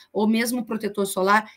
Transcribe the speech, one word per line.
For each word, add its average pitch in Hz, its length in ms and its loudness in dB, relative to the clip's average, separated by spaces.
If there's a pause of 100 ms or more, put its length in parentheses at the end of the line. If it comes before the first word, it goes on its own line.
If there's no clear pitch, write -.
(120)
ou 208 160 0
mesmo 233 380 0
protetor 208 400 -4
solar, 202 520 2